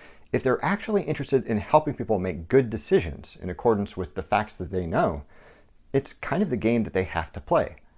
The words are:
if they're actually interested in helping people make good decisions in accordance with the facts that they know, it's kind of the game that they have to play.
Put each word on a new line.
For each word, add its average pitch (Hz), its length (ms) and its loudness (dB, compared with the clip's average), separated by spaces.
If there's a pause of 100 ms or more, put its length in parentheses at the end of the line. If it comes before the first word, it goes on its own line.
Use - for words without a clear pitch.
(320)
if 120 100 0
they're 127 220 2
actually 202 380 0
interested 139 420 0
in 110 140 0
helping 151 340 2
people 110 260 -2
make 90 300 -4
good 127 220 4
decisions 95 680 -2
in 90 120 -6
accordance 101 480 0
with 90 160 -6
the 92 80 -6
facts - 340 0
that 87 140 -8
they 92 160 -2
know, 90 380 0 (680)
it's - 220 -2
kind - 280 -2
of 185 60 0
the 131 80 -2
game 113 280 4
that - 100 -8
they 92 100 2
have 82 280 -4
to - 80 -10
play. - 360 0 (220)